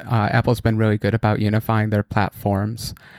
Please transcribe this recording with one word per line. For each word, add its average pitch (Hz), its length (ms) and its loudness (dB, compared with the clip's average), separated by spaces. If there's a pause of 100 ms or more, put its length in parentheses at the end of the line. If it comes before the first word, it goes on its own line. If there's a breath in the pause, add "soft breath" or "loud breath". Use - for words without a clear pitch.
Uh, 113 300 0
Apple's 120 300 2
been 113 160 0
really 107 220 2
good 101 160 -2
about 107 260 2
unifying 107 480 0
their 104 140 2
platforms, 101 920 -2 (240 loud breath)